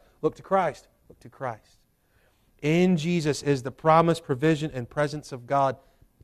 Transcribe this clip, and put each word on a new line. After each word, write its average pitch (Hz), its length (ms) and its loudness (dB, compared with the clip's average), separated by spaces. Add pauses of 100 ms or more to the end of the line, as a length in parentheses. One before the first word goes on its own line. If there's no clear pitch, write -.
(220)
Look 156 140 -2
to - 80 -20
Christ. 180 440 -4 (220)
Look - 100 -20
to 120 100 -20
Christ. - 500 -14 (800)
In 175 340 4
Jesus 156 480 0
is 139 200 0
the 135 80 -10
promise, 165 480 4
provision, 151 520 -2
and 123 180 -10
presence 147 420 -6
of 120 160 -14
God 135 300 0 (460)